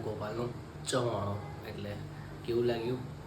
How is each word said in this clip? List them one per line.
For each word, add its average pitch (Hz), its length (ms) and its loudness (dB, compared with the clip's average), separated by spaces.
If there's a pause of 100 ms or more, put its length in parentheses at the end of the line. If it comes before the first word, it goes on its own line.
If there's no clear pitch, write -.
ગોપાલનું 110 440 -2 (380)
ચવાણું. 104 500 4 (300)
એટલે 101 240 -4 (520)
કેવું 117 200 6
લાગ્યું? 120 340 4 (280)